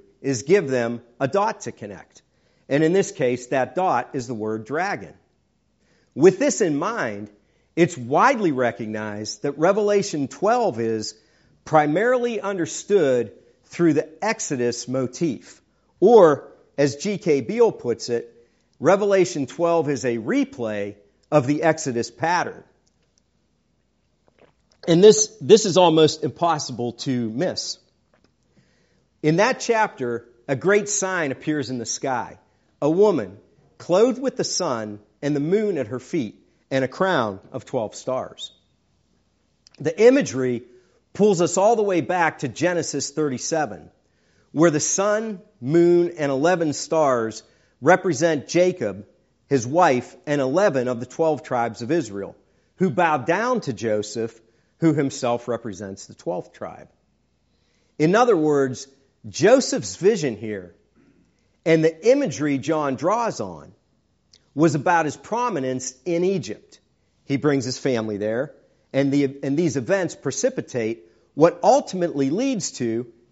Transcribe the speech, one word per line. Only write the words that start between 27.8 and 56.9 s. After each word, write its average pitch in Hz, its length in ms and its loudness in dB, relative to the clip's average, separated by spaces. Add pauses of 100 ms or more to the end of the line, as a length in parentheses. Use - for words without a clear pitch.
In 156 160 2
that 247 220 2
chapter, 139 680 -2 (200)
a 139 80 -2
great 196 340 0
sign 180 420 -4
appears 139 380 -4
in 131 80 -6
the 117 80 -8
sky. 120 540 -6 (420)
A 143 80 2
woman 160 480 2 (400)
clothed 233 440 2
with 254 140 -4
the 175 80 -4
sun 113 560 -4 (220)
and 147 140 -2
the 143 40 0
moon 190 400 0
at 120 80 -6
her 123 100 -10
feet 113 380 -6 (340)
and 135 140 0
a 127 60 -2
crown 131 500 0 (120)
of 131 140 -12
twelve 110 300 -6
stars. - 560 -8 (1300)
The 156 200 -4
imagery 131 640 4 (500)
pulls 196 280 4
us 170 160 0
all 214 200 4
the 214 60 0
way 185 180 0
back 165 380 0
to 147 80 -6
Genesis 151 640 -4
thirty-seven, 131 800 -4 (600)
where 160 180 4
the 147 120 0
sun, 208 600 -2 (180)
moon, 170 580 2
and 143 140 -2
eleven 160 420 0
stars 127 680 0 (400)
represent 165 680 2
Jacob, 170 580 0 (400)
his 131 180 0
wife, 139 500 2 (120)
and 147 140 0
eleven 135 460 0
of 123 120 -4
the 120 80 -10
twelve 156 340 -2
tribes 120 400 -4
of 117 100 -6
Israel, 107 440 -6 (400)
who 180 160 0
bow 156 260 0
down 202 440 -2
to 131 120 -8
Joseph, 107 640 -4 (400)
who 165 140 4
himself 131 540 -4
represents 104 580 -8
the - 80 -20
twelfth - 400 -10
tribe. 73 360 -16 (1080)